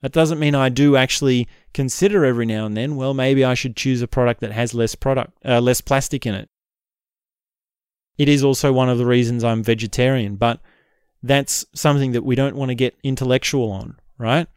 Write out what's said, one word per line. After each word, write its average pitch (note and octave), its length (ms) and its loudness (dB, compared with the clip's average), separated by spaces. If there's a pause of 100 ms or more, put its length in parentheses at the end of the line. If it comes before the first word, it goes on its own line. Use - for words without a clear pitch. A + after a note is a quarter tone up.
That - 80 -6
doesn't D#3+ 260 2
mean D3 160 2
I C3 140 2
do C#3 280 4
actually B2+ 520 0 (240)
consider E3+ 540 0
every A#2+ 180 0
now A2 220 -4
and G#2 100 -6
then, C3+ 180 -4
"Well, C3+ 200 -4
maybe C3+ 280 2
I B2+ 120 2
should B2 200 -6
choose B2+ 280 -2
a B2 40 -4
product A#2+ 360 0
that G#2+ 100 -8
has A#2 220 -4
less A#2 200 0
product, C3+ 380 -4 (100)
uh, A#2+ 200 2
less B2 180 2
plastic C3+ 460 -2
in G#2+ 80 -4
it." G2+ 160 -12 (1700)
It C#3+ 100 2
is C#3+ 160 4
also C#3 260 2
one B2+ 200 2
of A#2+ 80 0
the A#2+ 80 0
reasons A#2+ 360 2
I'm A2+ 200 0
vegetarian, A2+ 760 -2
but A#2 240 -2 (640)
that's C#3 420 -2 (100)
something C#3 380 0
that A#2+ 100 -2
we B2+ 120 0
don't C3+ 200 0
want C#3 140 -4
to B2+ 60 -2
get A#2+ 280 -2
intellectual B2+ 720 -2
on, F#2 240 -12 (220)
right? C3+ 280 0 (100)